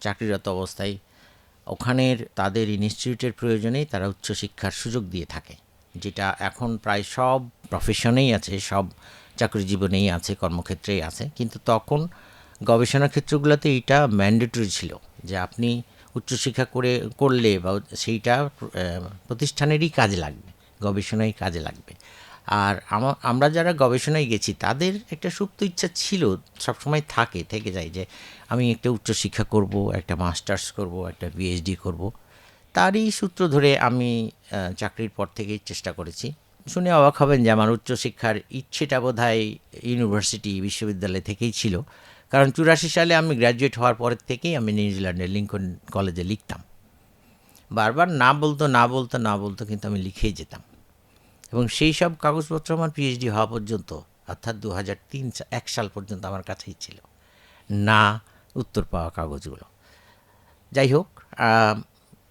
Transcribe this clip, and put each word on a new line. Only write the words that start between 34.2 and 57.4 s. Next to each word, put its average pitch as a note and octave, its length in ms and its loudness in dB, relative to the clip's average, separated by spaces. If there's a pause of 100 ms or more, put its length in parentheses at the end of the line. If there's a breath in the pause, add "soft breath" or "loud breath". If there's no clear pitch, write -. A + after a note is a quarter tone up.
আহ, F#2 200 -4
চাকরির G#2 380 -6
পর G2 240 -4
থেকেই G#2+ 320 -6
চেষ্টা - 260 -8
করেছি। F2 400 -10 (360)
শুনে F3+ 240 0
অবাক C#3+ 240 6
হবেন C#3 280 4
যে A2+ 60 6
আমার A2 200 6
উচ্চশিক্ষার A#2 640 -2 (160)
ইচ্ছেটা C3 500 -2
বোধহয় A#2 400 2 (420)
ইউনিভার্সিটি, G#2 800 0
বিশ্ববিদ্যালয় G2 600 -2
থেকেই A2 320 -4
ছিল। F#2 280 0 (500 loud breath)
কারণ C3+ 200 6
চুরাশি D#3+ 380 4
সালে E3+ 260 4
আমি D#3+ 220 4
গ্র্যাজুয়েট A#2+ 420 2
হওয়ার A#2+ 160 4
পরের A#2 220 -2 (100)
থেকেই D#3 300 -2
আমি A2 160 0
নিউজিল্যান্ডের F#2+ 580 -2
লিঙ্কন G2 460 -4 (160)
কলেজে F2+ 320 -2
লিখতাম। F2+ 380 -6 (1080 soft breath)
বারবার A#2 360 4
না C3+ 240 6
বলতো, D3 340 2
না A#2+ 220 6
বলতো, B2+ 300 -2
না G#2+ 180 0
বলতো, G2+ 300 -6
কিন্তু G#2 220 -6
আমি G2+ 140 -2
লিখেই G2 300 -2
যেতাম। - 300 -14 (920 soft breath)
এবং A#2+ 160 0
সেই D#3 240 2
সব E3+ 220 0
কাগজপত্র D#3 600 -2
আমার E3 160 0
পিএইচডি B2+ 380 -2
হওয়া G#2+ 180 2
পর্যন্ত, G#2+ 460 -6 (360)
অর্থাৎ A2 280 -8
দু G#2+ 140 -8
হাজার F#2+ 260 -6 (140)
তিন C3+ 200 -6
সা-, - 200 -10
এক - 180 -6
সাল A2 200 -4
পর্যন্ত G2 360 -10
আমার F#2+ 180 -8
কাছেই - 380 -12
ছিল - 160 -16 (720 soft breath)